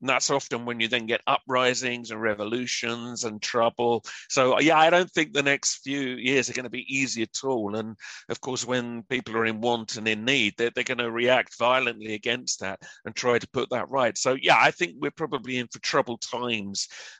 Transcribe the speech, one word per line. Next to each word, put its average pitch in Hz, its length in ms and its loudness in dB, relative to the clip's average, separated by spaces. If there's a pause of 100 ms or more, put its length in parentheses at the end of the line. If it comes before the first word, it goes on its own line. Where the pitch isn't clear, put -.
And 127 80 -2
that's 127 200 2
often 131 360 -2
when 120 160 -4
you 113 80 0
then 117 160 0
get 113 220 0
uprisings 123 840 0
and 107 100 -6
revolutions 117 1000 -4
and 107 180 -6
trouble. 117 640 2 (260)
So, 131 300 4
yeah, 156 180 6
I 160 120 8
don't 175 220 4
think 156 200 0
the 143 120 0
next 139 340 0
few 139 240 -6
years 127 480 0
are 123 40 -8
gonna 127 160 -6
be 127 240 -10
easy 117 300 -2
at - 200 -6
all. 110 340 -2
And, 110 180 -6 (320)
of - 140 -8
course, 127 240 -6
when 120 380 -4
people 117 340 -4
are 113 80 2
in 110 160 -2
want 117 340 0
and 110 120 -2
in 107 180 0
need, 123 320 2
they're, 117 160 2
they're 123 100 -2
gonna 120 260 -2
react 120 480 2
violently 120 560 0
against 120 460 -4
that 98 200 -6 (260)
and 107 100 -8
try 120 240 2
to - 100 -4
put 120 200 -4
that 117 200 -4
right. 123 280 0
So, 131 240 2
yeah, 151 180 6
I 143 120 6
think 175 280 -4
we're 143 120 -2
probably 127 480 -6
in 120 80 -6
for 113 120 -16
troubled - 420 0
times, 110 640 -4 (320)